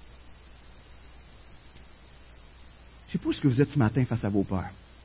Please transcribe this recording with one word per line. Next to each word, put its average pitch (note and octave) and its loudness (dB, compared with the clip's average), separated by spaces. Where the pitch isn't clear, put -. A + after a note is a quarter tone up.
Je - -16
sais F#3+ 0
pas D#4 -4
où - 2
est-ce - -2
que D3+ 4
vous B2 6
êtes C#3 4
ce - 0
matin A#2 4
face A2+ -2
à G2+ 2
vos G2+ 4
peurs. F#2 -2